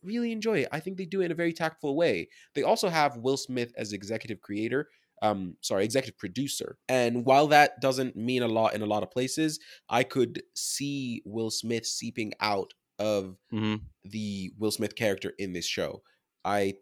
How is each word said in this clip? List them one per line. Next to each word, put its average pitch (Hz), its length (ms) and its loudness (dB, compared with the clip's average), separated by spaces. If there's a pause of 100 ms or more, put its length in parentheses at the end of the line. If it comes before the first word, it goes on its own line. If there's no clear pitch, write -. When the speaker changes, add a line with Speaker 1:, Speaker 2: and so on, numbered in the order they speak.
Speaker 1:
really 233 300 -4
enjoy 220 280 0
it. 123 120 0
I 151 80 -4
think 190 180 -10
they 190 80 -6
do 190 160 -2
it 180 40 0
in 170 60 -2
a - 40 -2
very 170 180 0
tactful 156 420 -2
way. 139 320 2 (260)
They 143 80 0
also 214 280 2
have 147 260 2
Will 127 220 0
Smith 123 380 -4
as 107 160 -6
executive 104 500 -6
creator, 117 480 -4 (320)
um, 98 400 0
sorry, 98 220 2
executive 117 340 -2
producer. 123 600 -6 (100)
And 120 360 2
while 135 240 8
that 147 320 8
doesn't 131 360 0
mean 123 260 0
a 117 60 2
lot 110 260 4
in 104 80 -2
a 107 40 -2
lot 104 160 2
of - 80 -6
places, 151 480 0 (300)
I 123 160 4
could 123 380 0 (120)
see 139 720 -4
Will 110 260 -4
Smith 113 360 -4
seeping 117 540 -6
out 101 340 0 (240)
of 101 380 0 (160)
Speaker 2:
Mm-hmm. 107 320 0 (200)
Speaker 1:
the 101 540 -6
Will 107 140 0
Smith - 240 -4
character 101 420 -2
in 95 160 -4
this 85 120 -6
show. - 360 -4 (420)
I 98 380 0